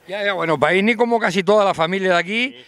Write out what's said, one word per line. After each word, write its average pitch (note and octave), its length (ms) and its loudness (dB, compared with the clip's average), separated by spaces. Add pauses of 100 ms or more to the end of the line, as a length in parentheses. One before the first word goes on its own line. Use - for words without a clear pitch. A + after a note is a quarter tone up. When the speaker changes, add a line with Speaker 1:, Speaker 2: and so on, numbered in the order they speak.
Speaker 1:
Ya, G3+ 160 -8
ya, G3+ 100 0
bueno, E3 260 -2
pa' D3+ 160 2
Isnia G#3 200 2
como A#3 240 0
casi G3 220 -2
toda G3+ 240 4
la F3+ 80 0
familia F#3 360 -2
de F3 100 4
aquí, A3+ 360 -4
Speaker 2:
Sí, B2 120 -20